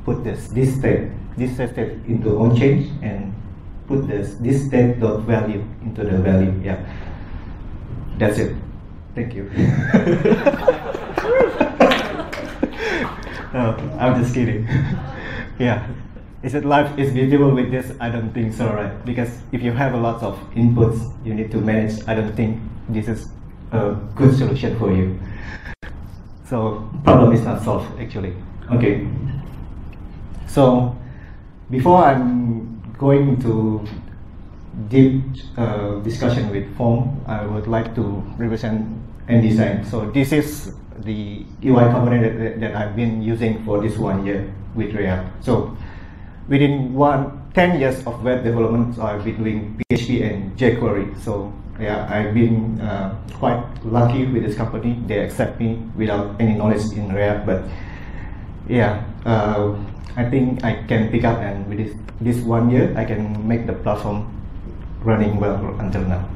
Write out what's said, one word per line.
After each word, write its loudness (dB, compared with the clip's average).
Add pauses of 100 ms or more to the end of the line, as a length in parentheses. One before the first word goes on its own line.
put -2
this, -6
this 2
state, 2 (240)
this -2
state -4
into 0
on 6
change 4 (120)
and -6 (540)
put 0
this, -4
this 0
state 4
dot 2
value 0 (180)
into -6
the 2
value. 4 (120)
Yeah, -2 (1400)
that's 2
it. -2 (580)
Thank -6
you. -10
<laughs> 0 (4000)
No, 0 (240)
I'm 4
just 0
kidding. 0
<laughs> -4
Yeah, 0 (560)
is -4
it 0
life 4
is 2
beautiful 6
with 2
this? -4
I -2
don't -4
think -2
so, 0
right? -6
Because -4 (100)
if -2
you 0
have 2
a -2
lot 0
of -4 (160)
inputs 4 (240)
you -2
need -2
to -2
manage, 2
I 2
don't 0
think 0 (260)
this -2
is -4 (440)
a 2 (180)
good 8
solution 0
for 2
you. 2 (1300)
So -2 (160)
problem 10
is 6
not -2
solved -4
actually. -6 (380)
Okay. 4 (1400)
So 4 (760)
before 8
I'm 2 (180)
going 4
to 0 (1040)
deep, 8 (340)
uh, -2
discussion 0
with -4
form, 2
I -4
would -4
like 0
to -2 (140)
represent -2 (400)
N 8
design. 4
So -4
this 2
is 0 (240)
the -8 (160)
U 6
I 8
component 4
that, 2
that, -4
that -2
I've -4
been 0
using -2
for 0
this -2
one -2
year -2 (220)
with -2
React. -2
So 0 (720)
within 4
one, 2 (140)
ten 4
years 0
of -6
web 0
development, 2
so -4
I've -4
been -4
doing -4
P 0
H 0
P 2
and -4
jQuery. 2
So -6 (260)
yeah, -4
I've 0
been, 2
uh, -4 (220)
quite 0 (220)
lucky 2
with 0
this -2
company. -2
They 0
accept -2
me 0 (160)
without -2
any 4
knowledge 2
in -4
React, 0
but 0 (1040)
yeah, 2 (220)
uh, 2 (420)
I 0
think 2
I 0
can 2
pick 2
up, 2
and -6
with -6
this, -4 (240)
this 2
one 4
year, 4
I 0
can -2 (160)
make 0
the -2
platform -2 (720)
running 2
well 0 (240)
until -2
now. -2